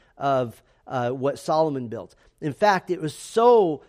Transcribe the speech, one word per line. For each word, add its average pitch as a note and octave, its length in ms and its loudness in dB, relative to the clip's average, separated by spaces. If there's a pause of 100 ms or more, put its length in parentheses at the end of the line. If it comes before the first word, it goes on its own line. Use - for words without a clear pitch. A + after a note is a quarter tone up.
(160)
of, C3 440 -2 (260)
uh, B2 240 -4
what C3+ 280 -4
Solomon D#3 500 -2
built. A2 280 -12 (240)
In D3+ 120 -6
fact, F#3+ 380 0
it F3 100 -4
was D#3 140 -6
so A3 760 2